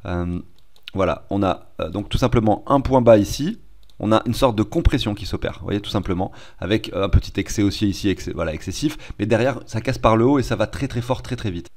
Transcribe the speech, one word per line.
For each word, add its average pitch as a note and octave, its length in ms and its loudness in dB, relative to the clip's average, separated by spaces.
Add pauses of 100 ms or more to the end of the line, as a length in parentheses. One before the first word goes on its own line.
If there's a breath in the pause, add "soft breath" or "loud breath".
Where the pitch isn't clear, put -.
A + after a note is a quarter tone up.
Euh, F2 320 -4 (560)
voilà, F#2 340 0
on G2+ 140 0
a, - 240 -2 (120)
euh, E2 100 -4
donc G2 200 -6
tout - 80 -2
simplement A#2 480 2
un C#3 160 2
point C3 200 2
bas A#2 180 10
ici, C#3 400 -2 (420)
on G#2 120 2
a A2 120 6
une B2 80 -2
sorte A#2+ 220 2
de G#2+ 80 2
compression B2+ 500 2
qui G2+ 120 -8
s'opère, - 340 -4
vous E2 60 -14
voyez, F#2+ 160 -2
tout - 80 -12
simplement, F#2 420 -2 (260 loud breath)
avec, F#2+ 360 -2
euh, F#2+ 100 0
un G2 60 0
petit - 280 2
excès G2+ 260 -2
haussier G2+ 220 0
ici, G2+ 220 -2
excès, F2+ 240 -2
voilà, D#2+ 220 -4
excessif, G2 440 -4 (220 loud breath)
mais G2+ 60 -2
derrière, A#2 400 2
ça A2 160 -6
casse B2 160 -4
par A2+ 180 4
le A2+ 100 4
haut C#3 140 4
et A#2+ 40 0
ça A2+ 120 -2
va G#2 120 -2
très, - 200 -6
très - 140 -6
fort, B2 200 -4
très, - 140 -8
très A2+ 160 -6
vite. F2 260 -8